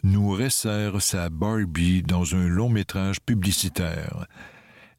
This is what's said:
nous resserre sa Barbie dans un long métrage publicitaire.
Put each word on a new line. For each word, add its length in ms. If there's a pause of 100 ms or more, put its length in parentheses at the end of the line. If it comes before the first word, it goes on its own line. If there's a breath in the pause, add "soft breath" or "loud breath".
nous 300
resserre 720
sa 260
Barbie 720
dans 320
un 140
long 220
métrage 500
publicitaire. 1040 (720 loud breath)